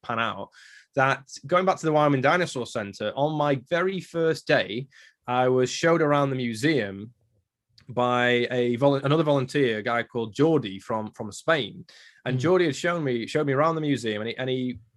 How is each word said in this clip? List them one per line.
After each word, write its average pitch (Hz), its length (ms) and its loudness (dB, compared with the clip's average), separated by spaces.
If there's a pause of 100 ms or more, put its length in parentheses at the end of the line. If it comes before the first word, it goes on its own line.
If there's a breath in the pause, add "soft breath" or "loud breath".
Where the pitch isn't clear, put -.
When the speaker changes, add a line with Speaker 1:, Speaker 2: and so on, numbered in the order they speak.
Speaker 1:
pan 117 160 -6
out, 101 300 -4 (480 loud breath)
that 135 260 2 (240)
going 175 180 2
back 185 140 2
to - 80 -6
the 156 60 2
Wyoming 147 280 4
Dinosaur 139 460 0
Centre, 107 480 -6
on 151 220 -2
my 147 320 0
very 180 320 -2
first 165 460 -2
day, 120 420 0 (380 soft breath)
I 127 220 2
was 127 200 4
showed 165 320 2
around 143 300 2
the 135 60 -4
museum 117 760 -2 (760)
by 123 600 2
a 123 280 0
volu-, 139 260 4
another 156 200 2
volunteer, 135 540 0
a 107 40 -6
guy 117 200 -2
called 113 300 -8
Geordie 135 460 0
from, 110 340 -6
from 110 200 -12
Spain. 110 520 -4 (400 loud breath)
And 127 140 -2
Speaker 2:
Mm. - 20 -4
Speaker 1:
Geordie 175 260 4
had 139 100 -2
shown 175 260 -2
me, 120 240 -2
showed 151 200 -2
me 139 80 2
around 156 200 4
the 160 60 -4
museum, 117 420 -2
and 113 60 -6
he, 117 80 -8
and 131 120 -4
he 127 300 -4 (180)